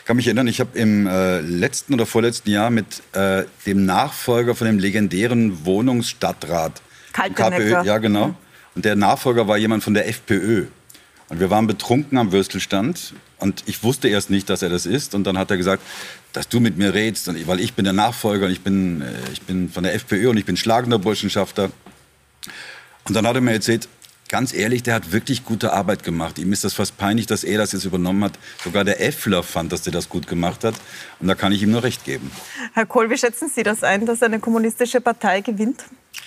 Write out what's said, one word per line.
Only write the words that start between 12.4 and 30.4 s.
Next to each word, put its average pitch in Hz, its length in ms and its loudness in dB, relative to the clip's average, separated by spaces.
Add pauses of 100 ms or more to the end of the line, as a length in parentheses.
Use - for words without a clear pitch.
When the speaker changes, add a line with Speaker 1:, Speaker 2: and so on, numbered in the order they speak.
Speaker 1:
und 98 300 -2
ich - 160 -8
wusste 127 240 2
erst 101 240 0
nicht, 98 180 0
dass 95 140 -2
er 87 60 0
das 87 180 -2
ist. 123 260 -2
Und 98 120 0
dann 95 120 0
hat 95 140 0
er 98 60 0
gesagt, 95 260 0 (500)
„Dass - 160 -8
du 120 100 2
mit 110 180 2
mir 98 180 2
redst“, 104 320 -2
und 87 80 -4
ich, 82 100 -8
weil 92 140 0
ich 92 160 -4
bin 101 100 0
der 95 80 2
Nachfolger 104 540 2
und 90 40 2
ich 90 100 -4
bin, 92 400 0
äh, 67 40 -8 (260)
ich - 120 -12
bin 92 260 -2
von 90 140 -6
der 90 100 0
F 107 140 -4
P 107 80 0
Ö 110 140 4
und 113 80 4
ich 98 80 0
bin 90 120 0
schlagender 117 400 2
Burschenschafter. 98 720 0 (1400)
Und 101 80 0
dann 110 120 2
hat 120 80 4
er 127 60 2
mir 123 100 4
erzählt, 110 360 0 (400)
ganz 117 280 -2
ehrlich, 117 260 0
der 120 140 0
hat 85 160 -4
wirklich - 340 -2
gute 113 260 -2
Arbeit 95 320 0
gemacht. 82 360 -4
Ihm 87 120 0
ist - 120 -2
das 98 100 -2
fast - 240 -4
peinlich, 107 300 0
dass 104 160 0
er 101 160 0
das 104 140 0
jetzt 92 120 -4
übernommen 92 380 0
hat. 98 100 -2 (300)
Sogar 98 200 0
der 98 160 0
Effler 101 440 0
fand, 85 280 -4
dass 85 120 -4
der 85 100 -4
das 85 160 -4
gut 87 160 -6
gemacht 87 380 -2